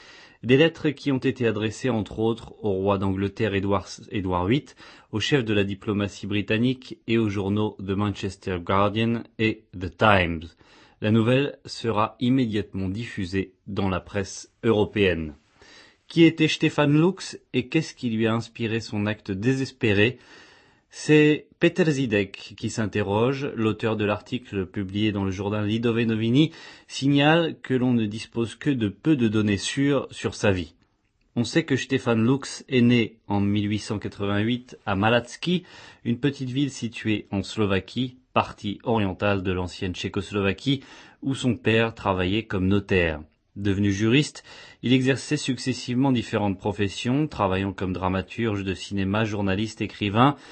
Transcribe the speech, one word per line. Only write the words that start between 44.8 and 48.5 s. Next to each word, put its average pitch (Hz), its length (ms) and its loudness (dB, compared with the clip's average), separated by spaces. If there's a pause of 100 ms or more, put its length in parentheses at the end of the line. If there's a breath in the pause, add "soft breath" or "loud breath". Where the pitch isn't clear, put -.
il 120 100 2
exerçait 131 440 2
successivement 127 720 -2
différentes 104 480 0
professions, 113 680 -2
travaillant 98 440 0
comme 95 200 -4
dramaturge 95 720 -2